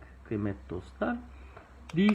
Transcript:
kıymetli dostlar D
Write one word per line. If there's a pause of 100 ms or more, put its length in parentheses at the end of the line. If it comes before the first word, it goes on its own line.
(240)
kıymetli
dostlar (760)
D